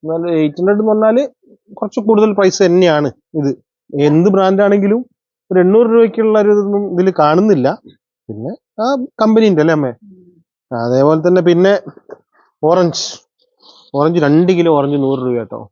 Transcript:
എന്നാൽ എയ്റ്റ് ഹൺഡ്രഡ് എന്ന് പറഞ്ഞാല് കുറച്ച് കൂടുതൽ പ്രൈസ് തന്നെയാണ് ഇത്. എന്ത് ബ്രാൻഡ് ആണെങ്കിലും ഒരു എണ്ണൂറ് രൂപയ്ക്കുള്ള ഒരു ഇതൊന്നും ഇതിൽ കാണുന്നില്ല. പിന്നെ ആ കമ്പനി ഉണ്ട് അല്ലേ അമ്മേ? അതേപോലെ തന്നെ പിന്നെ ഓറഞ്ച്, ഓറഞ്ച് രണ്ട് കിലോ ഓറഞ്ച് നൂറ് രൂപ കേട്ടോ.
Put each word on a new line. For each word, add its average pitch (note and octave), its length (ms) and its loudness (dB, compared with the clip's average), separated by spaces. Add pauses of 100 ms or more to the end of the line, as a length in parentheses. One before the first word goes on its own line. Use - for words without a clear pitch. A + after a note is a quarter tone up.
എന്നാൽ E3 260 -6 (120)
എയ്റ്റ് D3+ 200 -2
ഹൺഡ്രഡ് G3+ 220 0
എന്ന് A3 100 0
പറഞ്ഞാല് A3 320 0 (560)
കുറച്ച് G#3 280 -6
കൂടുതൽ G#3+ 300 2
പ്രൈസ് F#3+ 280 0
തന്നെയാണ് E3+ 440 2 (300)
ഇത്. C#3 120 -2 (560)
എന്ത് D#3+ 280 2
ബ്രാൻഡ് G3 300 2
ആണെങ്കിലും G3+ 360 0 (500)
ഒരു F#3 120 2
എണ്ണൂറ് A3 300 4
രൂപയ്ക്കുള്ള A3 500 2
ഒരു G#3 120 2
ഇതൊന്നും G3+ 280 -2 (100)
ഇതിൽ F3+ 140 0 (140)
കാണുന്നില്ല. D#3 460 2 (600)
പിന്നെ A2+ 240 -12 (300)
ആ A3 40 -2 (360)
കമ്പനി A3 300 2
ഉണ്ട് D#3 120 0
അല്ലേ D#3+ 140 2
അമ്മേ? C3+ 140 -2 (800)
അതേപോലെ C3 560 0
തന്നെ F3+ 220 2
പിന്നെ F3+ 240 2 (920)
ഓറഞ്ച്, E3+ 420 0 (920)
ഓറഞ്ച് E3 300 0
രണ്ട് E3+ 300 2
കിലോ E3+ 200 0
ഓറഞ്ച് C#3+ 280 -2
നൂറ് C3+ 220 -4
രൂപ B2 120 -4
കേട്ടോ. A2+ 220 -12 (100)